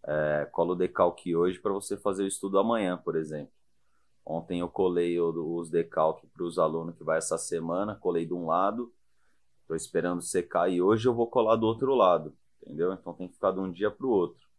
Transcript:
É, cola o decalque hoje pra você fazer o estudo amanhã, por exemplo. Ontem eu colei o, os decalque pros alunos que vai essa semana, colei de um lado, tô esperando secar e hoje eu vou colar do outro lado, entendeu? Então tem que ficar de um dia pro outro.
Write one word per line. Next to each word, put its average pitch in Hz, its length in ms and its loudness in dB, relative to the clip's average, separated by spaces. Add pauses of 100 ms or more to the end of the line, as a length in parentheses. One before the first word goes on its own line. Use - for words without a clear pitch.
É, 76 460 0
cola 87 220 0
o - 20 0
decalque 87 600 0
hoje 90 240 2
pra 101 120 -2
você 101 240 -4
fazer 98 280 -2
o 95 40 0
estudo 98 300 -2
amanhã, 98 400 0
por 82 180 -6
exemplo. 76 360 -6 (760)
Ontem 85 340 -6
eu 87 80 -2
colei 87 520 2
o, 82 380 -2
os 82 120 -8
decalque 80 580 0
pros 87 320 -6
alunos 82 360 0
que - 80 -20
vai 80 160 0
essa 85 180 -2
semana, 87 580 -4
colei 85 300 -2
de 82 80 -6
um 85 140 -6
lado, 101 440 0 (760)
tô 80 80 -4
esperando 87 460 -2
secar 87 500 0
e 90 100 2
hoje 110 260 4
eu 120 60 4
vou 117 140 0
colar 113 280 4
do 110 120 0
outro 131 280 0
lado, 85 380 4 (280)
entendeu? 85 320 -2
Então 87 200 -12
tem 92 140 -10
que - 80 -16
ficar 95 160 0
de 92 80 -4
um 95 120 -4
dia 98 200 -2
pro 131 180 -4
outro. 92 380 2 (120)